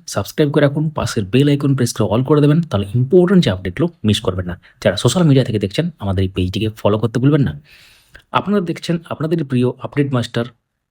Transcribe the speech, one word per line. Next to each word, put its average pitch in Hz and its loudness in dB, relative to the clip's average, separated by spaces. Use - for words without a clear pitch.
সাবস্ক্রাইব 147 -2
করে 147 4
রাখুন, 151 0
পাশের - -4
বেল 127 2
আইকন 143 2
প্রেস 127 -2
করে 101 -2
all 127 0
করে 147 4
দেবেন, 147 4
তাহলে 101 -2
ইম্পর্টেন্ট 180 4
যে 123 0
আপডেটগুলো 92 -4
মিস 107 2
করবেন 92 -4
না। 87 -12
যারা 98 2
সোশ্যাল 175 2
মিডিয়া 135 4
থেকে 107 -2
দেখছেন 127 -2
আমাদের 95 -2
এই 95 0
পেজটিকে 95 -2
ফলো 107 -2
করতে - -2
ভুলবেন 143 2
না। - -2
আপনারা 202 0
দেখছেন 165 -4
আপনাদের 160 -4
প্রিয় 127 0
আপডেট 139 -2
মাস্টার 120 -2